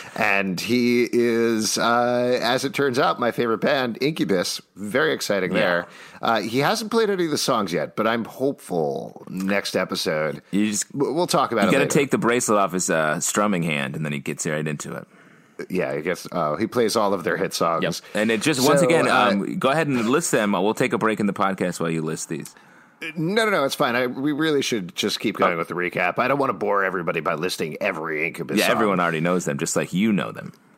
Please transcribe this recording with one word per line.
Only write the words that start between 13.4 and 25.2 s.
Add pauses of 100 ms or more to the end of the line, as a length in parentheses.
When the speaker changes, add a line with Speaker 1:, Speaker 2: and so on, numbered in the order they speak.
Speaker 2:
hand,
and
then
he
gets
right
into
it. (640)
Speaker 1:
Yeah,
I
guess,
uh,
he
plays
all
of
their
hit
songs.
Speaker 2:
Yep. (200)
And
it
just,
Speaker 1:
So,
Speaker 2:
once
again,
Speaker 1:
uh,
Speaker 2:
um,
go
ahead
and
list
them.
We'll
take
a
break
in
the
podcast
while
you
list
these. (640)
Speaker 1:
No,
no,
no,
it's
fine.
I,
we
really
should
just